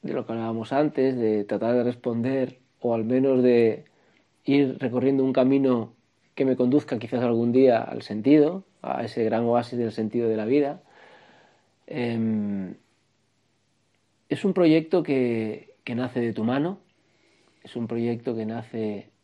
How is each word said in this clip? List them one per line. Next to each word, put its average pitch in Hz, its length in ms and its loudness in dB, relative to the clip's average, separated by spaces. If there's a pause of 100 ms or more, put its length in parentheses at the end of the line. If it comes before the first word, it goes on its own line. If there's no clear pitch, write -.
de 143 120 -8
lo 123 120 -4
que 113 80 -8
hablábamos 113 400 -6
antes, 135 440 0
de 107 260 0
tratar 110 320 -2
de 123 80 2
responder, 123 760 -4 (200)
o 120 140 -2
al 113 100 -2
menos 127 400 2
de 117 420 4 (600)
ir 139 340 2
recorriendo 131 440 0
un 131 100 0
camino 131 600 2 (420)
que 139 100 0
me 131 100 2
conduzca 127 440 0
quizás 120 240 -6
algún 120 280 0
día 123 300 6
al - 200 -10
sentido, 147 600 2 (180)
a 127 220 -6
ese 113 220 -4
gran 113 180 0
oasis 120 340 0
del 113 140 -2
sentido 113 380 -2
de 110 80 0
la 107 80 -4
vida, 143 360 0 (1040)
em, 110 880 -4 (1500)
es - 160 -4
un 190 80 2
proyecto 160 500 2
que, 120 800 -2
que 120 120 -8
nace 123 260 -4
de 117 120 -2
tu 110 100 -4
mano, 143 360 -2 (840)
es - 120 -18
un 117 120 -6
proyecto 117 480 -4
que 110 100 -6
nace 110 640 -8 (140)